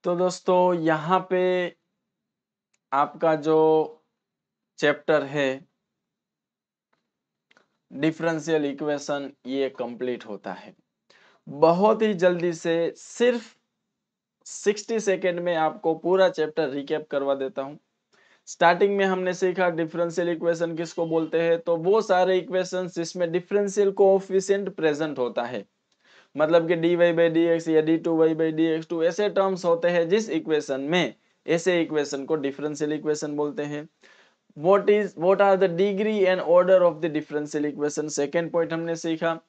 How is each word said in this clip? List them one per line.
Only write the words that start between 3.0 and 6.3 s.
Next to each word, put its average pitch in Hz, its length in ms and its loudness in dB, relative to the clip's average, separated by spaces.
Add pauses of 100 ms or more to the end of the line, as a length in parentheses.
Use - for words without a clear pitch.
जो 156 240 2 (1200)
चैप्टर 147 440 0
है 135 440 -4 (2250)